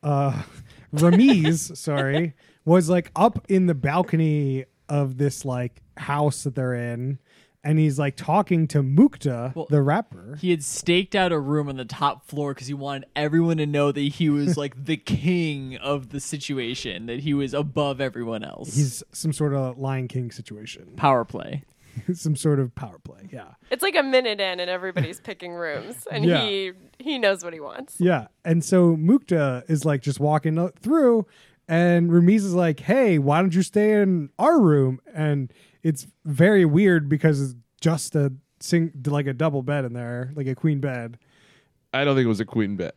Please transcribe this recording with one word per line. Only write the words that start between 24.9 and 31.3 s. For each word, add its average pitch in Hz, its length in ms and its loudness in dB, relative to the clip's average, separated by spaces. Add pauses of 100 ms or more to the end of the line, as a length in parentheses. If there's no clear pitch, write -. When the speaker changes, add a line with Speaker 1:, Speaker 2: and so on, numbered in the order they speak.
Speaker 3:
picking 180 360 -14
rooms, 170 580 -8
and 147 140 0
Speaker 1:
Yeah. 170 180 2
Speaker 3:
he, 190 280 -4 (260)
he 269 200 -6
knows 196 240 0
what 170 120 -12
he 160 60 -16
wants. 233 380 -16
Speaker 1:
Yeah, 170 280 0 (180)
and 165 180 0
so 175 340 4
Mukta 156 680 0
is, 156 200 -2
like, 143 160 0
just 139 180 -4
walking 156 380 0
o-, 175 200 -2
through, 240 460 2 (420)